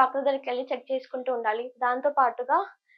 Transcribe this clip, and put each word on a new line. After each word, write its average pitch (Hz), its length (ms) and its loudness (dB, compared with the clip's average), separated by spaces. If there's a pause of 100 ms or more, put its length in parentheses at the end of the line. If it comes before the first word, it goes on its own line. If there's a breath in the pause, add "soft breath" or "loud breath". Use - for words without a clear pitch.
డాక్టర్ 262 260 0
దగ్గరికి 269 240 -2
వెళ్ళి 262 220 -4
చెక్ 240 180 -8
చేసుకుంటూ 262 460 -6
ఉండాలి. 226 280 -2 (200)
దాంతో 262 340 0
పాటుగా 254 400 2 (380 soft breath)